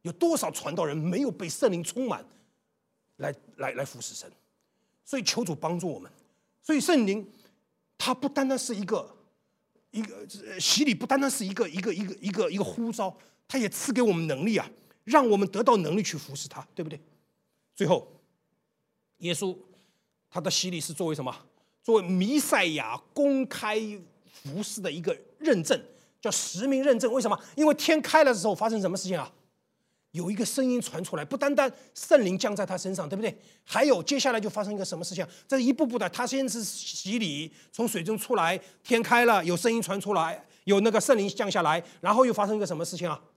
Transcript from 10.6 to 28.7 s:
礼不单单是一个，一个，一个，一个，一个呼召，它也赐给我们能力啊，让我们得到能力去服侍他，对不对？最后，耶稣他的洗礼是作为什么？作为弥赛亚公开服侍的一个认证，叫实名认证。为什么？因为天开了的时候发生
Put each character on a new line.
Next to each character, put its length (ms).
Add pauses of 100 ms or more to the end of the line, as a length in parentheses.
礼 100
不 120
单 140
单 100
是 140
一 80
个， 160
一 120
个， 120
一 120
个， 100
一 160
个， 200
一 60
个 80
呼 260
召， 240 (320)
它 120
也 100
赐 240
给 100
我 100
们 140
能 180
力 120
啊， 120 (360)
让 240
我 80
们 120
得 140
到 140
能 200
力 60
去 140
服 180
侍 140
他， 260
对 80
不 60
对？ 120 (760)
最 120
后， 200 (1120)
耶 140
稣 240 (720)
他 120
的 100
洗 180
礼 120
是 120
作 140
为 80
什 100
么？ 100 (480)
作 140
为 60
弥 360
赛 280
亚 340 (140)
公 320
开 320 (460)
服 380
侍 180
的 100
一 100
个 160 (220)
认 240
证， 180 (400)
叫 100
实 360
名 160
认 160
证。 140
为 80
什 100
么？ 80 (180)
因 100
为 80
天 260
开 240
了 80
的 60
时 80
候 80
发 140
生 120